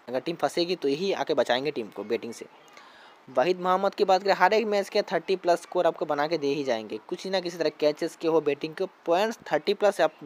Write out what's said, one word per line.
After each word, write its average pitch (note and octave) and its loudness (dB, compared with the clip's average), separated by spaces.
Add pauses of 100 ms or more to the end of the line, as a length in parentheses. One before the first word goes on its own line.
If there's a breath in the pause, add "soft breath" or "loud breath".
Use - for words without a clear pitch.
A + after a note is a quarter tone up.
अगर B2+ -4
team E3 -6
फंसेगी F3 -2
तो D#3+ -4
यही D#3+ 0
आके C#3+ -4
बचाएंगे B2+ 0
team A#2+ -8
को G2+ -12
batting A2 -6
से। - -14 (800 loud breath)
वहीद D#3+ 0
मोहम्मद F#3 0
की G3+ 2
बात F#3+ 4
करें, G3 2
हर F3+ 4
एक A3 2
match G3+ 0
के G#3 2
thirty F#3 -2
plus F3 2
score F3 0
आपको E3 0
बना D3 0
के E3 0
दे C#3+ -2
ही C#3+ -2
जाएंगे, A2 -2
कुछ - -10
ना F#3+ -2
किसी F3 -6
तरह D#3 0 (100)
catches D3+ 0
के - -4
हो, D#3+ 4
batting D3 -4
के - -4 (200)
points G3+ 0 (120)
thirty F3 0
plus G3+ 2
आप D#3 2